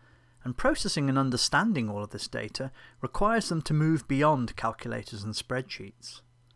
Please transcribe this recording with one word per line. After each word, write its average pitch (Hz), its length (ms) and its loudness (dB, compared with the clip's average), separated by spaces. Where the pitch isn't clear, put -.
and 127 140 -6
processing 170 520 2
and 135 100 4
understanding 135 720 2
all 101 120 -4
of 104 80 -8
this - 180 -10
data 117 420 -6
requires 214 480 2
them 165 140 0
to - 120 0
move 156 340 4
beyond 139 480 2
calculators 113 680 -6
and 104 120 -6
spreadsheets. - 880 -8